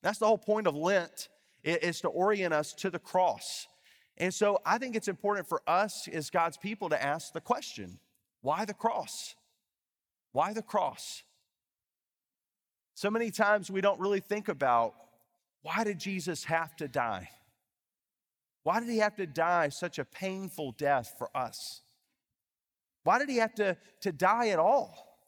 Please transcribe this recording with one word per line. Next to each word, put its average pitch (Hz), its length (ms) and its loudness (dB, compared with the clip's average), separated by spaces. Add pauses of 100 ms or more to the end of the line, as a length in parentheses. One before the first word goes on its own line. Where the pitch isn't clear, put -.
That's 202 180 -2
the 220 80 4
whole 220 100 6
point 214 300 2
of 147 80 0
Lent, 170 540 0 (360)
i-, 165 160 2
is 165 200 -2
to 180 80 2
orient 185 440 2
us 151 200 0
to - 160 -4
the 170 100 -6
cross. - 680 -2 (520)
And 185 140 0
so 208 320 2
I 190 140 4
think 247 160 -6
it's 214 140 -2
important 202 400 -2
for 165 180 0
us 190 400 0
as 160 240 -6
God's 165 280 0
people 202 320 -6
to 156 120 0
ask 143 300 -4
the 160 80 -8
question, - 580 -4 (420)
"Why 165 260 0
the 208 60 -10
cross? - 640 -4 (960)
Why 165 220 0
the 214 100 -6
cross?" - 600 -4 (1700)
So - 160 -2
many 226 220 -2
times 208 360 2
we 190 120 -2
don't 196 180 2
really 196 220 0
think 208 280 -4
about, 123 460 4 (680)
why 175 200 -2
did 208 160 -2
Jesus 180 460 -6
have 165 320 -2
to 156 100 -6
die? 117 440 -2 (1300)
Why 190 180 2
did 233 80 -6
he 233 100 2
have 208 180 2
to 190 100 -4
die 165 440 2
such - 280 -8
a 135 60 -2
painful 190 680 -8
death 143 460 0
for - 160 -8
us? - 480 -8 (1200)
Why 233 140 6
did 277 100 0
he 262 80 0
have 226 180 0
to, 196 220 0 (260)
to 196 100 -2
die 208 360 2
at 190 100 2
all? 226 680 2